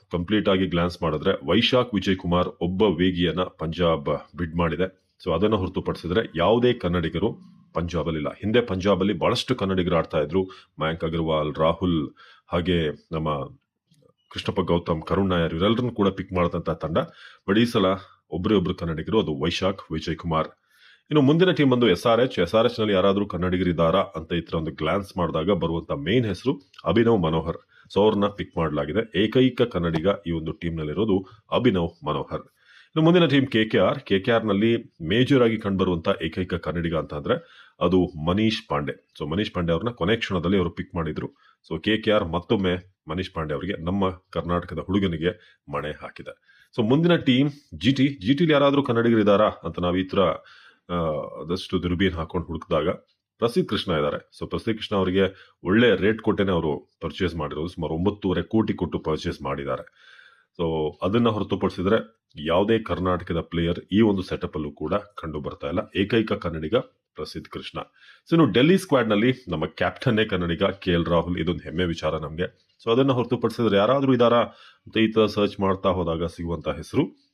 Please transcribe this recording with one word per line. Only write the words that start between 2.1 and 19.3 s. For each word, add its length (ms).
ಕುಮಾರ್ 320
ಒಬ್ಬ 220
ವೇಗಿಯನ್ನ 600
ಪಂಜಾಬ್ 960
ಬಿಡ್ 200
ಮಾಡಿದೆ. 680
So 100
ಅದನ್ನ 200
ಹೊರತುಪಡಿಸಿದ್ರೆ 840
ಯಾವುದೇ 360
ಕನ್ನಡಿಗರು 840
ಪಂಜಾಬ್ 320
ಅಲ್ಲಿ 120
ಇಲ್ಲ. 120
ಹಿಂದೆ 300
ಪಂಜಾಬ್ 380
ಅಲ್ಲಿ 140
ಬಹಳಷ್ಟು 420
ಕನ್ನಡಿಗರು 420
ಆಡ್ತಾ 220
ಇದ್ರು, 300
ಮಯಾಂಕ್ 260
ಅಗರ್ವಾಲ್, 500
ರಾಹುಲ್, 560
ಹಾಗೆ 420
ನಮ್ಮ 320
ಕೃಷ್ಣಪ್ಪ 300
ಗೌತಮ್, 420
ಕರುಣ್ 260
ನಾಯರ್, 260
ಇವರೆಲ್ಲರನ್ನು 380
ಕೂಡ 160
ಪಿಕ್ 240
ಮಾಡಿದಂತ 380
ತಂಡ. 280
But 120
ಈ 40
ಸಲ 220
ಒಬ್ರೇ 240
ಒಬ್ರು 200
ಕನ್ನಡಿಗರು, 480
ಅದು 180